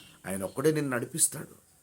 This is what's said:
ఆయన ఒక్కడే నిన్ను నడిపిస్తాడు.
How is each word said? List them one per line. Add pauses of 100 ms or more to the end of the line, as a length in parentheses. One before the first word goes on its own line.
(260)
ఆయన
ఒక్కడే
నిన్ను
నడిపిస్తాడు. (340)